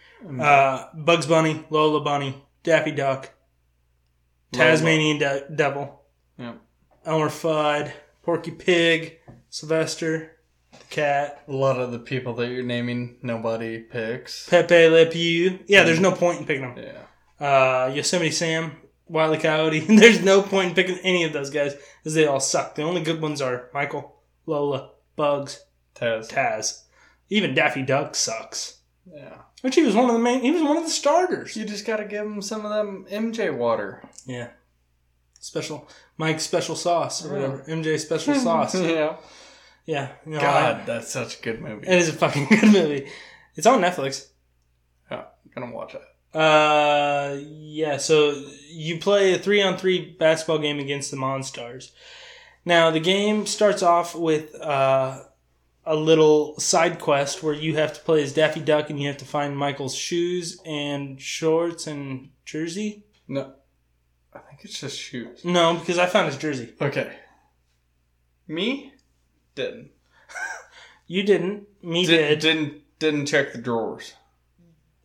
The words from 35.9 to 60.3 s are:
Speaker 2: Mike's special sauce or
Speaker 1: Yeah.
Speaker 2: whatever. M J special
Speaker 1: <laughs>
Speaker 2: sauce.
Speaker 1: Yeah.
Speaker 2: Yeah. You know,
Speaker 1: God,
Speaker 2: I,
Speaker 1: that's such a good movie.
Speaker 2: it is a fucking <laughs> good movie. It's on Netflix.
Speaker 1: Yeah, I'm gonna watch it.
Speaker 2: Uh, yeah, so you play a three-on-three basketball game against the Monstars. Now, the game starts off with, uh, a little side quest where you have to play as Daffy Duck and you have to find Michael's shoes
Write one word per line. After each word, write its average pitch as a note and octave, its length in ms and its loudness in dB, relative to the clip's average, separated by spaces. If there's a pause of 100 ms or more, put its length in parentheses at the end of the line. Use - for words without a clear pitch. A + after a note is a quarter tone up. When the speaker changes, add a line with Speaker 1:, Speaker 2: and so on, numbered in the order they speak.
Speaker 2:
Mike's D#3 240 -2
special E3 340 -4
sauce E3+ 480 -2
or D3+ 40 -10
Speaker 1:
Yeah. C#3 200 -4
Speaker 2:
whatever. C3+ 220 -10
M D#3+ 120 -4
J D#3 160 0
special E3+ 360 -2
Speaker 1:
<laughs> - 20 4
Speaker 2:
sauce. E3 380 0
Speaker 1:
Yeah. E3 420 0 (680)
Speaker 2:
Yeah. C#3 240 -4 (160)
You D#3 60 -12
know, D3+ 80 -4
Speaker 1:
God, B2+ 420 2
Speaker 2:
I, - 20 -14
Speaker 1:
that's A#2 260 -8
such B2 280 -8
a - 40 -18
good D3 200 -6
movie. G#2+ 240 -12
Speaker 2:
it F3+ 120 4
is E3 120 2
a - 20 -4
fucking C#3+ 340 0
<laughs> - 40 2
good A3 220 6
movie. D3+ 360 2 (460)
It's D#3 120 0
on A#3+ 140 6
Netflix. D3+ 480 -2 (840)
Speaker 1:
Yeah, - 140 -12 (200)
I'm - 60 -20 (120)
gonna A#2+ 120 -14
watch - 200 -14
it. - 80 -14 (320)
Speaker 2:
Uh, D3 1080 2
yeah, D3+ 540 -6
so D3+ 360 4 (380)
you E3 280 -6
play G3 340 4
a E3+ 60 2
three-on-three F#3 800 0
basketball D#3+ 380 2
game D3 200 -2
against C#3 320 -6
the C#3 60 -10
Monstars. C3 720 -8 (760)
Now, E3 240 4
the D#3+ 100 0
game G3+ 460 0
starts G3+ 360 2
off E3+ 320 2
with, D#3 460 -2
uh, C3+ 640 0 (640)
a D#3+ 100 0
little D#3 640 4
side E3+ 400 2
quest C#3+ 420 -2
where D#3 120 -2
you D3+ 220 -4
have D3+ 180 -2
to - 80 -20
play D#3 200 2
as C3 120 -4
Daffy D#3 260 2
Duck D3+ 300 0
and C#3+ 100 -6
you C#3+ 80 -4
have C#3 80 -8
to - 80 -16
find C#3+ 320 -6
Michael's C#3 400 -6
shoes F3 720 -6